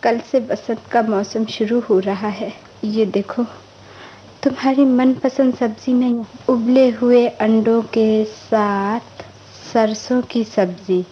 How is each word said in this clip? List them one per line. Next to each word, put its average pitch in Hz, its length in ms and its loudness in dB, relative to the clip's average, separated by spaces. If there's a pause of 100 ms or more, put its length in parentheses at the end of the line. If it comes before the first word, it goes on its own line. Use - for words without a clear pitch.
कल 233 160 0 (120)
से 269 80 2
बसंत 220 520 -8
का 233 120 2
मौसम 214 440 -2
शुरू 226 320 -2
हो 220 200 2
रहा 196 320 -4
है। 202 220 -8 (320)
ये 214 200 0
देखो, 202 380 -4 (1000)
तुम्हारी 269 420 2
मनपसंद 254 720 2
सब्जी 240 380 -2
में 247 320 0 (240)
उबले 254 420 4
हुए 240 360 4
अंडों 220 540 2 (120)
के 220 320 2
साथ 208 1000 -4 (480)
सरसों 226 480 0
की 240 220 -4
सब्जी। 180 680 -2